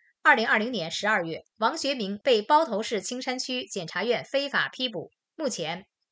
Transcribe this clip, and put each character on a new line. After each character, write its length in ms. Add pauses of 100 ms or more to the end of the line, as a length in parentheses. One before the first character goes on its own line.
(220)
二 120
零 140
二 100
零 120
年 200
十 180
二 160
月， 180 (160)
王 180
学 180
明 220
被 240
包 240
头 180
市 200
青 180
山 180
区 280
检 200
察 180
院 200
非 240
法 200
批 200
捕。 220 (240)
目 140
前， 360 (280)